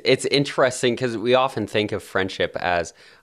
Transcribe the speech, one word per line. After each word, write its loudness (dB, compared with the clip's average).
it's 2
interesting 0
'cause -4
we 0
often 2
think -2
of -6
friendship -4
as, -2